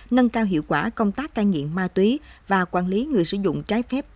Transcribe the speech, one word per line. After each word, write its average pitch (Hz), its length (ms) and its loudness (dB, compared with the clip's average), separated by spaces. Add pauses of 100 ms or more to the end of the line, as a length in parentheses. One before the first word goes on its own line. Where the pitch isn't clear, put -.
(100)
nâng 247 180 4
cao 226 160 -2
hiệu 175 240 0
quả 170 220 0
công 208 220 0
tác 277 220 -8
cai 214 100 0
nghiện 156 300 0
ma 185 140 -2
túy 220 320 2 (280)
và 190 160 2
quản 180 240 -2
lý 202 160 0
người 247 200 2
sử 196 180 -4
dụng 147 200 -2
trái 226 200 -2
phép 262 340 -6